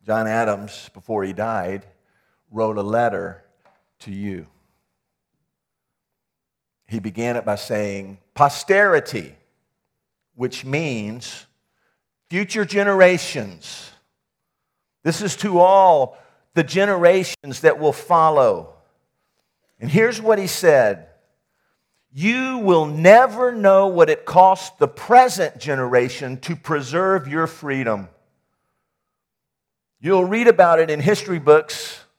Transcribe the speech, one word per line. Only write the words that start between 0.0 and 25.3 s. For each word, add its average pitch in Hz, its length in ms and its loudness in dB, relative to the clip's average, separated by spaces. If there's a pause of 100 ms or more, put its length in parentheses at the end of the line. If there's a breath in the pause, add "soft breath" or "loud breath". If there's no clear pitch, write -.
John 110 220 -4
Adams, 107 640 -6
before 104 340 -8
he 95 80 -8
died, 98 540 -8 (640)
wrote 110 260 -4
a 104 60 -6
letter 101 640 -4 (560)
to 104 120 -18
you. 95 340 -10 (2500)
He 113 120 -10
began 110 380 -8
it 113 100 -8
by 104 80 -4
saying, 98 640 -8 (160)
"Posterity," 143 1040 -2 (960)
which 127 300 -10
means 120 800 -8 (840)
future 202 380 -4
generations. 180 1300 0 (1080)
This 165 200 -4
is 202 140 -6
to 190 220 -2
all 180 600 4 (340 soft breath)
the 165 120 0
generations 180 1000 0
that 160 160 4
will 151 160 0
follow. 143 800 0 (1080)
And 117 100 -10
here's 220 300 0
what 220 180 2
he 190 80 -6
said, 131 600 2 (1040)
"You 247 480 -4
will 180 260 2
never 214 680 4
know 196 340 4
what 170 240 4
it 151 160 -4
cost 185 500 2
the 143 120 0
present 202 680 2